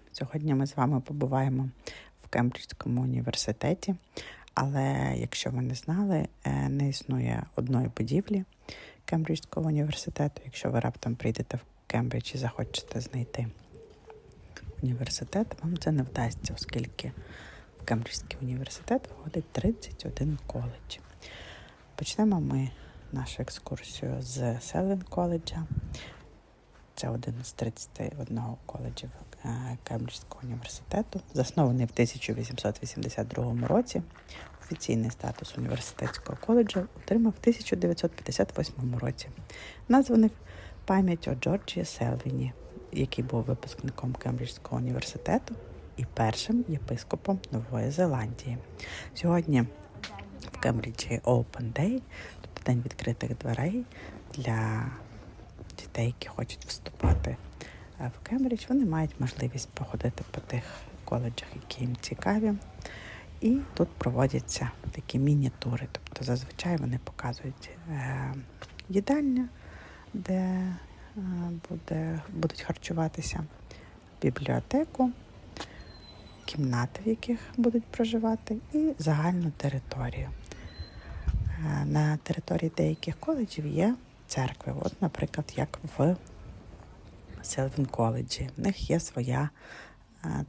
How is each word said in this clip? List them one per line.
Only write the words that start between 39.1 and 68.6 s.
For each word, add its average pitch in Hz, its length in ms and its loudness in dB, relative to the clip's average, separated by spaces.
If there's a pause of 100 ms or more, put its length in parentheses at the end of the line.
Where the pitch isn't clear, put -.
Названий 240 420 8 (540)
в - 20 -16
пам'ять 185 420 4
о - 60 2
Джорджі 175 500 0
Селвіні, 127 680 0 (400)
який 135 320 0
був 117 180 0
випускником - 720 -4
Кембриджського 123 640 -4
університету 123 800 0 (420)
і 127 80 -2
першим 120 640 2
єпископом 156 680 0 (140)
Нової 117 380 0
Зеландії. 127 680 2 (560)
Сьогодні 165 480 6 (880)
в - 80 -10
Кембриджі 117 640 2
Open 120 480 4
Day, 214 300 4 (380)
тобто - 260 -12
день 120 180 6
відкритих 123 540 -2
дверей 147 460 2 (500)
для 113 520 2 (880)
дітей, - 300 -2
які - 220 -2
хочуть - 380 -6
вступати, - 720 2 (640)
е, 127 160 -2
в - 120 -12
Кембридж. 247 400 2
Вони 269 160 6
мають 160 360 2
можливість 127 480 -2
походити - 600 -2
по - 100 -6
тих - 220 -2 (420)
коледжах, 120 500 -2
які - 260 -10
їм 123 200 0
цікаві. 208 540 2 (840)
І 233 180 6 (160)
тут - 140 4
проводяться 127 800 2 (200)
такі - 280 -2
міні-тури. 135 720 4
Тобто - 320 -8
зазвичай 127 520 0
вони 127 280 0
показують, - 640 -6 (200)
е, 131 440 -2 (540)